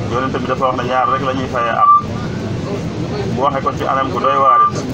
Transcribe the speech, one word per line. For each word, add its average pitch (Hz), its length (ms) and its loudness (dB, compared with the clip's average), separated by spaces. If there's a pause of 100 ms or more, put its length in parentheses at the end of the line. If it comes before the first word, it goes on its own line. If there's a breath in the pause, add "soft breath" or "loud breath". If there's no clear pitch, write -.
Yonent 127 280 -2
bi 127 140 -4
dafa 131 200 -2
wax 127 100 0
ne 127 80 -4
ñaar 131 240 0
rek 139 140 0
la 131 100 -2
ñuy 131 160 -2
fayee 120 260 -2
àq. 1077 160 4 (1400)
Mu 120 140 -2
waxe 539 200 0
ko - 100 0
ci - 120 -4
anam - 260 0
gu - 100 -4
doy 1077 160 2
waar 1077 260 6
it. 1077 140 2 (180)